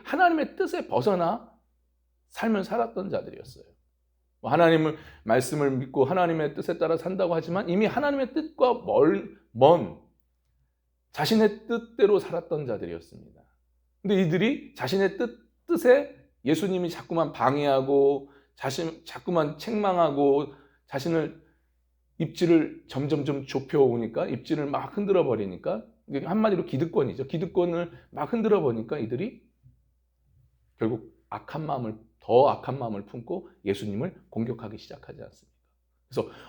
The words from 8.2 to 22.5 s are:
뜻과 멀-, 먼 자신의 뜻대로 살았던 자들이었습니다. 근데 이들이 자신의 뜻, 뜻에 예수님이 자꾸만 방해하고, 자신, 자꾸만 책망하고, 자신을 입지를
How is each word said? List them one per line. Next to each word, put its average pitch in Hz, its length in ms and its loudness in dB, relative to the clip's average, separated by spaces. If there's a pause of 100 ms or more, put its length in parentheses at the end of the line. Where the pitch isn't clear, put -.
뜻과 262 500 0
멀-, 147 520 2 (160)
먼 127 460 4 (1160)
자신의 214 540 2
뜻대로 208 520 2
살았던 165 480 -4
자들이었습니다. 85 760 -10 (640)
근데 190 180 4
이들이 190 540 0
자신의 185 420 0
뜻, - 220 -6 (280)
뜻에 285 480 4 (300)
예수님이 180 460 0
자꾸만 165 420 -4
방해하고, 139 1000 2 (240)
자신, 160 520 -6
자꾸만 160 500 -2
책망하고, 151 960 2 (340)
자신을 151 560 -4 (760)
입지를 165 680 0